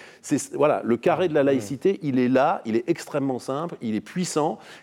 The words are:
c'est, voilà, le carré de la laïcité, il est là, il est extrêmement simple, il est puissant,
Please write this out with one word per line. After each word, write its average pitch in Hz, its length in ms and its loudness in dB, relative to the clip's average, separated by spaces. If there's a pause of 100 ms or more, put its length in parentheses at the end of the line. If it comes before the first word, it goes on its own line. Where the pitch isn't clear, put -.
(220)
c'est, - 320 -4
voilà, 135 300 2
le 113 120 2
carré 175 320 2
de 156 60 -4
la 147 80 4
laïcité, 139 600 0
il 135 160 0
est 127 100 2
là, 135 360 2
il 110 120 -2
est 117 120 0
extrêmement 139 500 -2
simple, 151 420 -6
il 110 140 -4
est 104 60 0
puissant, 165 580 -2 (240)